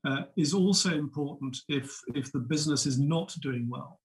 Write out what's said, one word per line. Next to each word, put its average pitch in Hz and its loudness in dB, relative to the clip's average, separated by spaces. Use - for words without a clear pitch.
uh, 139 0
is 156 4
also 185 4
important 143 -4
if, 139 -4
if 135 -4
the 139 -2
business 147 0
is 131 2
not 165 2
doing 123 -2
well. - -10